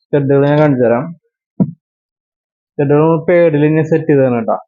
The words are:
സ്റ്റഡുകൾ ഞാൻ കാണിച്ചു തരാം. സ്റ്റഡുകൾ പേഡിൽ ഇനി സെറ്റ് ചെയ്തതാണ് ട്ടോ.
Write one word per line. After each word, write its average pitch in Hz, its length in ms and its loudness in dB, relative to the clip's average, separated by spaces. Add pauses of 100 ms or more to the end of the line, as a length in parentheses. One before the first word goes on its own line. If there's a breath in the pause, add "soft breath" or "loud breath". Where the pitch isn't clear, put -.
സ്റ്റഡുകൾ 139 460 0
ഞാൻ 147 120 0
കാണിച്ചു 143 260 2
തരാം. 127 300 -2 (1600)
സ്റ്റഡുകൾ 151 540 0
പേഡിൽ 170 400 2
ഇനി 156 180 0
സെറ്റ് 160 240 -2
ചെയ്തതാണ് 127 400 0
ട്ടോ. 104 200 -4